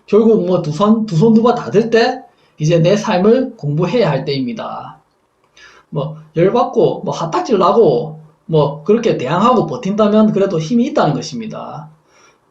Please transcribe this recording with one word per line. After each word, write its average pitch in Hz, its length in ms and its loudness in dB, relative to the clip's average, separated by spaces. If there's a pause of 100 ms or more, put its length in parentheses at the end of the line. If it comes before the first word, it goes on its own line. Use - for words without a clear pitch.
결국 208 380 4
뭐 175 160 0
두 151 120 -4
손, 214 340 0
두 - 80 -6
손 220 180 4
두 214 100 4
발 240 120 2
다 - 160 -8
들 220 180 2
때 233 320 0 (380)
이제 160 220 2
내 180 160 4
삶을 214 600 0
공부해야 170 540 -2
할 135 140 -2
때입니다. 123 720 -8 (920)
뭐 143 280 -8 (200)
열받고 196 680 0
뭐 - 100 -6
핫딱질 247 440 -2
나고 180 640 2 (260)
뭐 151 360 0
그렇게 208 340 0
대항하고 196 500 0
버틴다면 208 640 0
그래도 190 260 0
힘이 233 280 0
있다는 302 280 0
것입니다. 117 760 -12 (600)